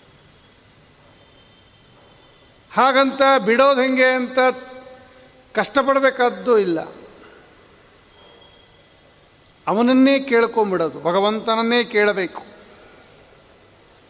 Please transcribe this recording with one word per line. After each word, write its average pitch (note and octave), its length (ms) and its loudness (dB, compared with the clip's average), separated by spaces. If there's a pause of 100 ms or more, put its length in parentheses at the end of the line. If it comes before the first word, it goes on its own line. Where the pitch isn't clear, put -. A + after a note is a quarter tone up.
(2750)
ಹಾಗಂತ C4 500 2 (220)
ಬಿಡೋದು B3+ 360 2
ಹೆಂಗೆ C4 240 0
ಅಂತ B3+ 340 -2 (1120)
ಕಷ್ಟಪಡಬೇಕಾದ್ದು B3+ 1080 0
ಇಲ್ಲ. F3 300 -2 (2750)
ಅವನನ್ನೇ C4 500 4
ಕೇಳ್ಕೊಂಬಿಡೋದು, A3 840 -2
ಭಗವಂತನನ್ನೇ A3 840 -2
ಕೇಳಬೇಕು. G#3 580 -2 (1700)